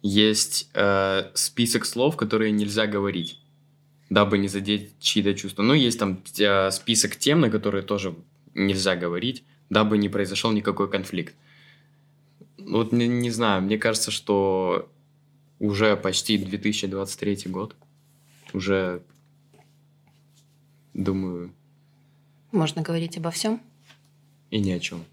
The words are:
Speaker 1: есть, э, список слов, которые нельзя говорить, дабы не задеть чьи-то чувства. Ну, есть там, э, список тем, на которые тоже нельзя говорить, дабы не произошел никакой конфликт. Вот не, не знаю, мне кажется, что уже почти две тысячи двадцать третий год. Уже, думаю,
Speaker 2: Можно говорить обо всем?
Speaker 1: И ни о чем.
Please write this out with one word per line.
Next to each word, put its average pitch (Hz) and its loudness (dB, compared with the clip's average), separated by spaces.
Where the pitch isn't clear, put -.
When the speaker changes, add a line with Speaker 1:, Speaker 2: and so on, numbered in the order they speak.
Speaker 1:
есть, 107 2
э, 98 2
список - 0
слов, 139 0
которые 110 0
нельзя 104 0
говорить, 98 -4
дабы 101 4
не 98 2
задеть 101 -2
чьи-то 101 0
чувства. 98 -6
Ну, 120 4
есть 123 2
там, 95 -2
э, 98 4
список 110 -2
тем, 151 4
на 123 4
которые 101 -2
тоже 95 -4
нельзя 95 0
говорить, 90 -4
дабы 107 4
не 104 2
произошел 98 -2
никакой 101 0
конфликт. 92 -6
Вот 113 -2
не, 120 4
не 120 0
знаю, 107 2
мне 101 2
кажется, 110 0
что 95 0
уже 104 4
почти 101 0
две 95 -4
тысячи 104 -2
двадцать 95 -6
третий 98 -4
год. 95 -8
Уже, 92 0
думаю, 95 -4
Speaker 2:
Можно 160 0
говорить 165 -4
обо 165 -4
всем? 220 -4
Speaker 1:
И 110 -2
ни 98 0
о 87 -2
чем. 85 -10